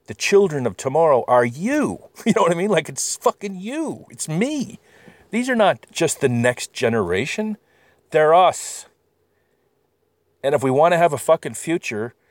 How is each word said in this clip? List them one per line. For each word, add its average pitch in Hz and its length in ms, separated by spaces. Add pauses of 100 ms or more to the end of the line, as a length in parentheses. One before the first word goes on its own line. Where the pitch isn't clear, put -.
The - 80
children 160 520
of 98 100
tomorrow 139 500
are 120 180
you. 170 600 (100)
<laughs> - 120
You 220 100
know 208 60
what 175 100
I - 20
mean? 185 160
Like, 160 180
it's - 280
fucking 202 400
you. 220 540
It's - 180
me. 240 500 (580)
These 254 140
are 254 40
not 190 380
just - 300
the 135 80
next 120 420
generation. 117 880 (520)
They're 156 220
us. - 540 (1600)
And 139 120
if 127 80
we 135 80
want 156 220
to 175 40
have 170 160
a 131 60
fucking - 340
future, 117 640 (160)